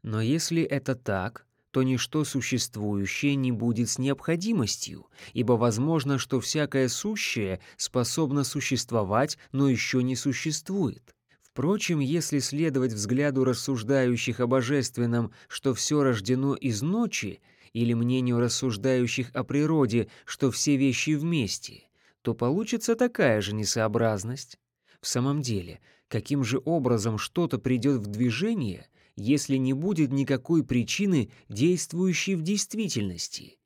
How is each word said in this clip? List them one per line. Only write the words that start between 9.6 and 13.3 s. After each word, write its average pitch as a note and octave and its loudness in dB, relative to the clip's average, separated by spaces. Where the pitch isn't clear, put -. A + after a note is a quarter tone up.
еще B2+ 2
не B2+ 0
существует. D3 -4
Впрочем, E3+ -2
если D3 0
следовать C3+ 0
взгляду C3 0